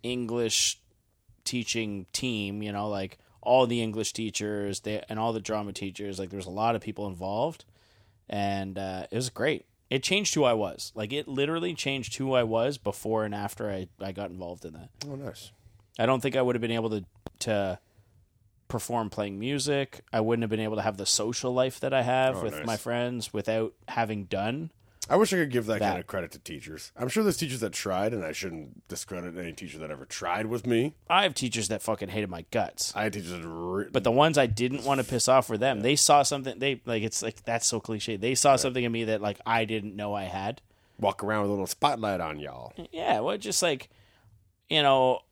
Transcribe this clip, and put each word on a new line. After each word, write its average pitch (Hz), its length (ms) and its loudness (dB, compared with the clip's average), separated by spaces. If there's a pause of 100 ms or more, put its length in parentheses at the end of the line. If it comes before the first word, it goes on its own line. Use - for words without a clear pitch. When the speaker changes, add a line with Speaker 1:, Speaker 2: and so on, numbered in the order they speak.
Speaker 1:
English 120 760 0 (640)
teaching 110 680 -2
team, 107 480 -2
you 104 100 -4
know, 101 180 -2
like, 98 280 -4 (240)
all 127 260 8
the 120 140 0
English 110 320 -2
teachers, 104 680 -4
they, 104 280 -4
and 110 100 -4
all 113 140 2
the 110 80 -2
drama 104 320 -4
teachers, 98 460 -8
like, 95 100 -6
there 98 80 -8
was 92 80 -8
a 92 60 -10
lot 113 240 2
of 104 60 -2
people 104 260 -6
involved. 101 580 -4 (640)
And, 98 500 -4
uh, 95 320 -6
it - 60 -8
was 127 140 -2
great. - 360 -2 (240)
It 135 140 0
changed 196 320 0
who 151 80 4
I 120 100 6
was. 104 400 -2
Like, 107 200 -6
it 147 140 -4
literally 160 460 -2
changed 135 440 -4
who 135 160 0
I 123 100 6
was 117 340 0
before 110 480 -2
and 104 80 -4
after 104 380 -4
I, 95 160 -6 (120)
I 98 120 -8
got 95 180 -8
involved 90 360 -12
in 80 80 -10
that. 80 160 -18 (200)
Speaker 2:
Oh, 139 60 -8
nice. - 360 -12 (460)
Speaker 1:
I 113 80 2
don't 131 160 4
think 135 140 -2
I 131 80 4
would 123 120 2
have 113 60 0
been 117 100 -2
able 113 200 0
to, 101 140 -4 (340)
to 101 400 0 (880)
perform 113 420 -2
playing 101 300 -4
music. 139 640 -2 (120)
I 113 80 4
wouldn't 117 220 2
have 107 60 -2
been 110 100 0
able 110 160 -2
to 104 80 -2
have 101 140 0
the 98 80 -6
social 123 480 0
life 127 260 2
that 135 140 0
I 131 100 4
have 131 340 2
Speaker 2:
Oh, 92 60 -2
Speaker 1:
with 107 140 -2
Speaker 2:
nice. 76 80 -6
Speaker 1:
my 110 120 0
friends 120 560 -4
without 110 400 0 (140)
having 107 380 -2
done 113 460 -4 (400)
Speaker 2:
I 147 40 6
wish 208 180 6
I 185 40 2
could 151 120 2
give 120 160 0
that 107 140 0
Speaker 1:
that. 104 100 4
Speaker 2:
kind 87 100 0
of 85 60 -8
credit 87 280 -4
to - 60 -16
teachers. 78 560 -12
I'm 127 140 -2
sure 220 140 2
there's 202 140 4
teachers 131 240 -4
that 104 120 -2
tried, 101 400 0
and 98 100 -4
I 78 80 -4
shouldn't 78 580 -10
discredit 87 500 -8
any 85 140 -8
teacher 78 260 -14
that 78 100 -10
ever 67 160 -10
tried 95 400 -2
with 117 220 -4
me. 123 260 2 (160)
Speaker 1:
I 185 140 6
have 170 100 0
teachers 113 360 -2
that 107 120 -2
fucking 101 280 -2
hated 104 200 -2
my 85 220 -10
guts. - 440 -2
Speaker 2:
I 104 100 0
had 104 80 0
teachers 87 180 -6
that 85 160 -8
re- 87 440 -2
Speaker 1:
But - 120 2
the 120 80 4
ones 147 260 6
I 135 80 8
didn't 117 380 -2
wanna 135 200 2
piss 120 240 0
off 131 220 6
were 110 80 0
them. 127 240 2
They 135 140 6
saw 143 260 8
something, 131 380 -2
they, 135 260 0
like, 113 160 0
it's 110 220 -2
like, 113 200 -6
that's 117 220 -2
so 113 140 0
cliche. 107 380 -4
They 120 180 0
saw 139 160 6
Speaker 2:
Right. 127 80 8
Speaker 1:
something 127 240 0
in 117 80 0
me 117 140 -2
that, 110 140 2
like, 101 280 -2
I 113 180 2
didn't 107 300 -4
know 104 180 -4
I 98 120 -4
had. 95 360 -6 (380)
Speaker 2:
Walk 98 240 2
around 107 180 2
with 101 80 2
a 104 40 2
little 98 120 0
spotlight 110 560 2
on 78 180 -4
y'all. 64 340 -12 (180)
Speaker 1:
Yeah, - 300 2
well, 180 180 0
just, 202 240 -2
like, 147 260 0 (800)
you 156 140 4
know 131 380 6 (100)